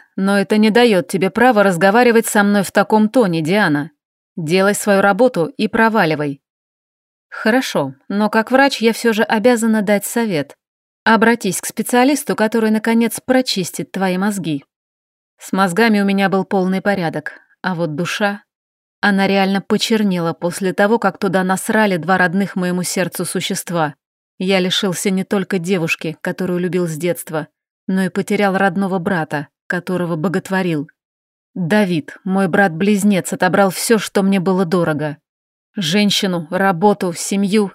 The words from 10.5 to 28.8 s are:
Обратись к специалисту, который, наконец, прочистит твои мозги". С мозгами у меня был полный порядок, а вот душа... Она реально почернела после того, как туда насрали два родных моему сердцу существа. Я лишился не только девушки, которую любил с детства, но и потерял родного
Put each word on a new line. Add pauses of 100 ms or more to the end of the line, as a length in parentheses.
Обратись
к
специалисту,
который,
наконец,
прочистит
твои
мозги". (720)
С
мозгами
у
меня
был
полный
порядок, (220)
а
вот
душа... (580)
Она
реально
почернела
после
того,
как
туда
насрали
два
родных
моему
сердцу
существа. (440)
Я
лишился
не
только
девушки,
которую
любил
с
детства, (380)
но
и
потерял
родного